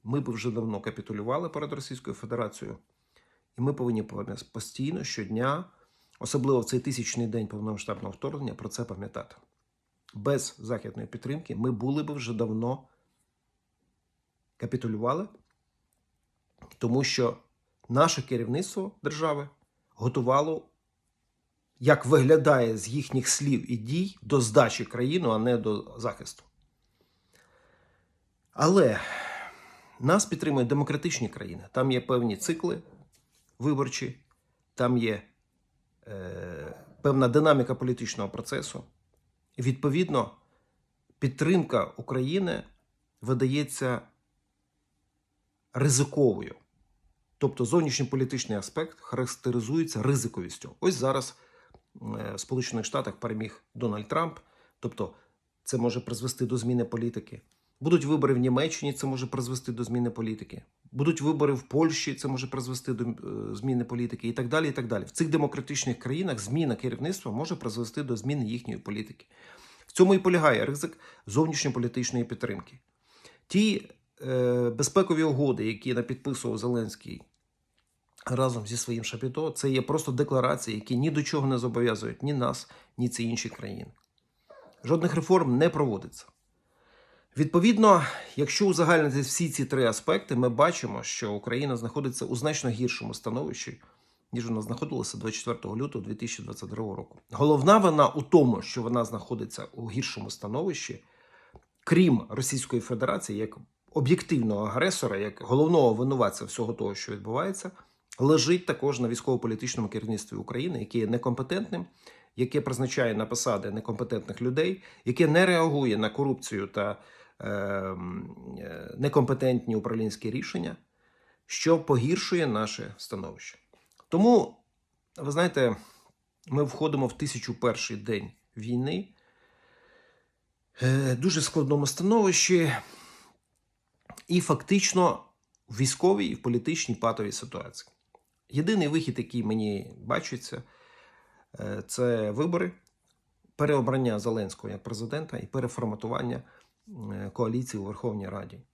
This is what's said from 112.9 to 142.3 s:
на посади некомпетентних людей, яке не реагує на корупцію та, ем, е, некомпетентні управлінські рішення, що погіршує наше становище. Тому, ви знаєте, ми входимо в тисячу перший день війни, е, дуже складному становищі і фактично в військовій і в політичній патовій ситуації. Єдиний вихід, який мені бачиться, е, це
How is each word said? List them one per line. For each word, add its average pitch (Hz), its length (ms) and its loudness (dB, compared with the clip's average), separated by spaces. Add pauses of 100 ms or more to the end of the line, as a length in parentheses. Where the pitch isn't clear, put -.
на 110 120 -2
посади 107 440 -2
некомпетентних 107 720 -6
людей, 156 400 0 (220)
яке 139 220 4
не 170 200 6
реагує 147 500 4
на 107 140 0
корупцію 127 560 -2
та, 104 340 -4 (380)
ем, 95 1000 -6 (220)
е, - 400 -12
некомпетентні 127 800 2
управлінські 110 540 -2
рішення, - 460 -6 (720)
що 160 320 2
погіршує 156 680 2
наше 107 500 -4
становище. - 640 -12 (500)
Тому, 208 480 6 (600)
ви 147 160 -6
знаєте, 143 440 2 (720)
ми 143 160 2
входимо 143 440 0
в - 120 -6
тисячу 123 420 -6
перший 113 360 0
день 101 340 -4 (260)
війни, 127 520 -4 (1700)
е, 131 320 2
дуже 160 280 0
складному 143 440 2
становищі 180 880 4 (1600)
і 175 120 4
фактично 180 840 2 (440)
в 110 80 -12
військовій 180 500 2
і - 80 -2
в - 80 -12
політичній 120 520 -2
патовій 113 380 -2
ситуації. - 580 -12 (580)
Єдиний 170 400 2
вихід, 160 300 -2
який 120 240 -4
мені 107 560 -2
бачиться, 127 640 -6 (960)
е, 104 260 -8
це 117 440 0